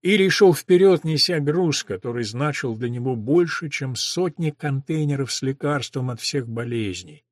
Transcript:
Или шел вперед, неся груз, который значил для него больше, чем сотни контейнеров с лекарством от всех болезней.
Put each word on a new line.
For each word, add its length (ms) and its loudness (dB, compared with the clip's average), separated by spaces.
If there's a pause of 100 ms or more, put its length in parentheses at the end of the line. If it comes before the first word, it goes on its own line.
Или 260 4
шел 260 6
вперед, 500 4
неся 360 0
груз, 420 0
который 420 -6
значил 520 -4
для 120 -4
него 280 -4
больше, 540 0
чем 260 -6
сотни 540 -2
контейнеров 840 -2
с 100 -6
лекарством 680 -4
от 100 -10
всех 260 -4
болезней. 840 -6